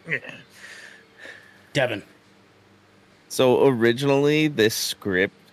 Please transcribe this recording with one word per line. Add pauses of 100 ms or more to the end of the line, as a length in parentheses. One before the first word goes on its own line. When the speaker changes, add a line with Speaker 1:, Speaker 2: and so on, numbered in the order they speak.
(120)
Speaker 1:
"Eh." (1500)
Speaker 2:
Devin. (1300)
Speaker 3:
So
originally,
this
script (180)